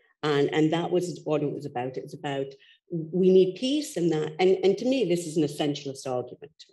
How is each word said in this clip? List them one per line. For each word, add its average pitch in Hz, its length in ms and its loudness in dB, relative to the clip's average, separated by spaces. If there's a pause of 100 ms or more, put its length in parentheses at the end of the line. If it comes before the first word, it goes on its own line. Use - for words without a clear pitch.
(240)
And, 143 300 2
and 156 200 4
that 165 180 0
was 175 320 -2
what 151 200 0
it 143 100 -2
was 143 140 -8
about. 127 300 -6
It - 60 -8
was - 120 -16
about, 139 320 -6 (420)
we 175 400 2
need 185 300 6
peace, 285 380 -2
and 165 160 2
that, 156 260 -2
and, 185 240 4
and 190 140 4
to 233 80 -4
me, 254 200 2
this 170 220 -2
is 156 100 -6
an 156 60 4
essentialist 143 640 -4
argument, - 460 -8 (200)